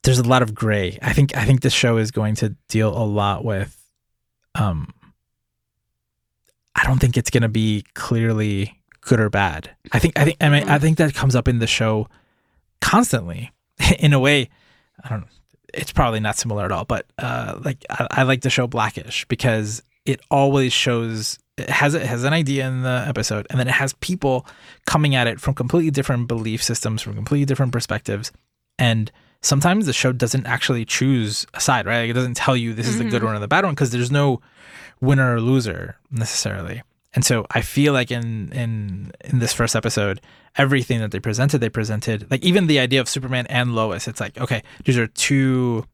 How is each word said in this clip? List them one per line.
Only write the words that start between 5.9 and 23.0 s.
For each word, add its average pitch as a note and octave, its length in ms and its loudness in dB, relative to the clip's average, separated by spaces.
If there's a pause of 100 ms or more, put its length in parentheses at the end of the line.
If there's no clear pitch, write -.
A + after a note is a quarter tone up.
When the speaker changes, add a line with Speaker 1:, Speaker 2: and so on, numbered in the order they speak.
Speaker 1:
I - 100 0
don't B2+ 140 2
think B2+ 180 2
it's B2 140 0
gonna A#2 180 2
be G#2+ 360 0 (100)
clearly G#2+ 840 -2 (200)
good A2+ 200 2
or G#2+ 100 2
bad. F#2+ 400 -2 (220)
I A#2+ 60 2
think, E3+ 200 2
I D3 60 6
think, E3 160 2
I D#3 80 4
mean, D3 160 4
I - 20 -6 (100)
Speaker 2:
Mm-hmm. C#3 60 2
Speaker 1:
think D#3+ 160 2
that D3+ 160 2
comes C3 200 2
up B2 140 2
in A#2+ 120 2
the A2+ 60 0
show A2 420 0 (720)
constantly A#2 720 0 (240)
<laughs> - 220 4
in D3 140 6
a C#3 80 4
way. C#3 300 2 (520)
I C3 60 -16
don't, A2 180 -8 (480)
it's - 180 -8
probably A#2 280 2
not G#2+ 160 -2
similar G#2 280 -4
at G2 80 -2
all, F#2 120 -4
but, - 220 -4 (120)
uh, B2 460 -6
like, C3 260 -6
I, - 200 -2
I C3+ 140 0
like B2+ 180 2
the C3 80 0
show B2 160 0
Blackish G#2+ 600 -4
because A2 560 -2 (220)
it C3+ 160 -2 (100)
always C#3 420 4
shows, A2+ 680 -2 (200)
it - 100 -10
has, D3 260 2
it - 120 -2
has B2 180 -4
an C#3 80 2
idea C#3 340 0
in C3 160 -4
the B2+ 240 -2